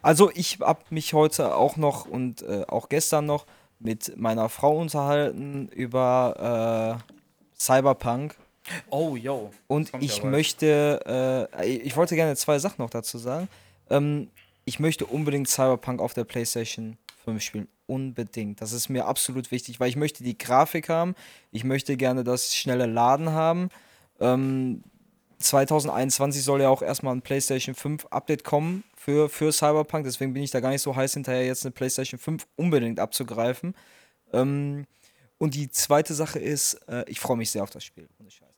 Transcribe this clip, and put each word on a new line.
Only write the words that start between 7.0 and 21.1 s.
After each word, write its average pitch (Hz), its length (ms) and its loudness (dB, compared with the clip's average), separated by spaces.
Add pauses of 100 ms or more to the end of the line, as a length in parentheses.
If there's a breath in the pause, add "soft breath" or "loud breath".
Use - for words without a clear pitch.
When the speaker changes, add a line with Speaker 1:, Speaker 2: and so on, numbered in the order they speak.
Speaker 1:
äh, - 80 -20 (440)
Cyberpunk. 131 760 2 (560 loud breath)
Speaker 2:
Oh, 147 240 -2
yo. 117 380 -6 (160)
Speaker 1:
Und 151 240 0
Speaker 2:
Kommt 131 100 -6
ja 143 60 -2
Speaker 1:
ich 104 140 -2
Speaker 2:
bald. 135 100 0
Speaker 1:
möchte, 147 1200 2
äh, 98 140 -2
ich 127 280 -4
wollte 170 200 2
gerne 156 180 2
zwei 143 240 0
Sachen 131 240 -4
noch 117 80 -6
dazu 117 260 -8
sagen. 131 320 -6 (400 soft breath)
Ähm, 147 400 0 (360)
ich - 160 -8
möchte 156 260 0
unbedingt 143 420 -2
Cyberpunk 127 520 0
auf 117 140 -4
der 120 100 -2
PlayStation 113 720 -6 (260)
fünf 110 200 -4
spielen. - 240 -8 (180)
Unbedingt. 120 720 -6
Das 110 120 -8
ist 120 160 -4
mir 131 180 -2
absolut 131 460 -2
wichtig, 123 260 -8
weil 127 100 2
ich 120 60 -2
möchte 147 300 -4
die 120 120 -4
Grafik 151 520 2
haben. 170 260 0 (380 loud breath)